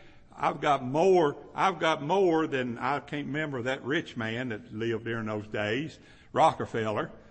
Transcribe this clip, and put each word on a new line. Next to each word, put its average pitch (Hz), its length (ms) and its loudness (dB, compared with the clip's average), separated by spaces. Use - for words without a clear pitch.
"I've 156 260 -2
got 143 220 2
more, 156 540 4
I've 175 240 2
got 156 240 0
more 160 440 4
than," 127 300 -2
I 135 220 -2
can't 143 280 -8
remember 139 360 -4
that 131 200 -2
rich 131 340 -4
man 117 320 -4
that 104 240 -10
lived 113 320 -2
there 117 140 -4
in 110 80 -4
those 107 200 -4
days, 113 500 -4
Rockefeller, 123 800 0